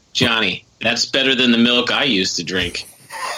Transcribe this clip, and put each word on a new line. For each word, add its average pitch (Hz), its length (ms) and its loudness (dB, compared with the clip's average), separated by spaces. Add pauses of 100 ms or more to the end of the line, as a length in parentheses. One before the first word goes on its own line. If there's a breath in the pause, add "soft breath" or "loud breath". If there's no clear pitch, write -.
(120)
Johnny. 110 520 0 (160)
That's 117 260 -2
better 135 280 2
than 123 180 2
the 117 60 4
milk 120 340 2
I 117 120 0
used 98 320 0
to 87 80 -6
drink." 87 420 -6 (520 loud breath)